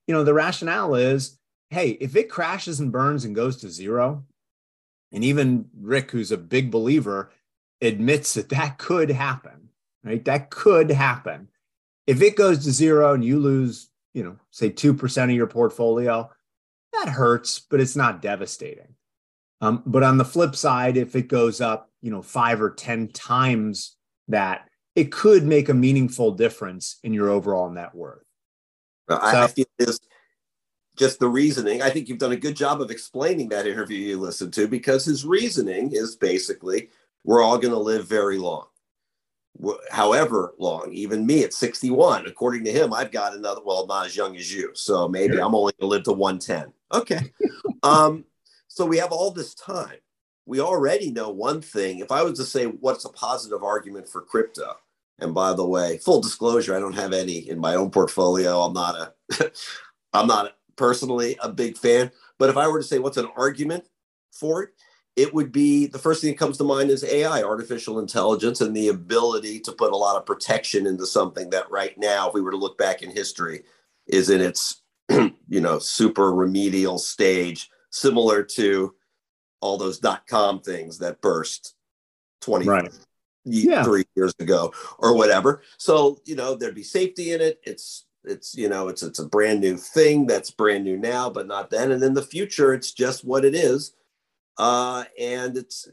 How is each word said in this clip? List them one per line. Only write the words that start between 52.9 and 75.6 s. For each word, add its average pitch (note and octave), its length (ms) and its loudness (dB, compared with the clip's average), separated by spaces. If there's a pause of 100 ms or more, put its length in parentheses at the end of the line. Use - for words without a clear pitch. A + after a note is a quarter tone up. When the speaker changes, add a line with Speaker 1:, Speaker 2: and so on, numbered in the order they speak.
Speaker 2:
a - 40 -14
positive A2 540 -6
argument G2 460 -6
for F2+ 120 -12
crypto?" G2 560 -4 (420)
And E2 160 -6
by F#2 180 0
the F2+ 120 -2
way, F2 340 0
full E3 200 4
disclosure, A2+ 560 0
I F#2+ 40 -2
don't G2 160 -6
have G2 180 -4
any F#2 360 -4
in E2 100 -8
my D#2+ 160 0
own F#2+ 160 0
portfolio. F2+ 720 2
I'm F2 120 0
not F2 220 -4 (440)
a, A#2+ 120 -2 (320)
<laughs> - 300 -20
I'm G#2+ 140 4
not G#2 280 0 (220)
personally B2 640 0
a A2+ 60 -6
big A2+ 280 -4
fan. B2 340 4 (280)
But C3+ 100 6
if C3 80 2
I D3 100 2
were D#3 120 0
to C#3+ 80 -6
say, C#3+ 100 -2
"What's C3+ 200 -2
an A2+ 200 -4
argument D3 480 -2 (460)
for D#3+ 320 -4
it?" - 60 -12 (460)
it C#3+ 180 2
would D3 200 0
be, C#3+ 340 4
the C#3 120 -10
first D#3+ 220 2
thing D3+ 100 0
that D3 60 -6
comes D#3 200 0
to D3 80 0
mind C#3 240 2
is C3+ 160 2
A - 180 0
I, D3+ 200 0
artificial A2+ 560 -6
intelligence, G#2+ 640 0
and G#2+ 140 0
the G#2+ 140 0
ability G#2+ 720 0
to A2+ 100 -10
put G#2 220 0
a - 20 -2
lot G2+ 220 2
of - 80 -6
protection G#2 600 -2
into F#2 180 -4
something F#2 460 -2
that F#2 200 -2
right G2 260 -6
now, G2+ 300 0
if F2+ 60 -4
we G2+ 80 0
were F#2 100 -4
to G2 60 -4
look F#2+ 200 -6
back F#2+ 260 0
in F2+ 80 -14
history, F2 520 -8 (440)
is F#2 220 4
in F#2+ 120 6
its, - 400 -4 (140)
<clears throat> - 140 -20
you G#2 520 2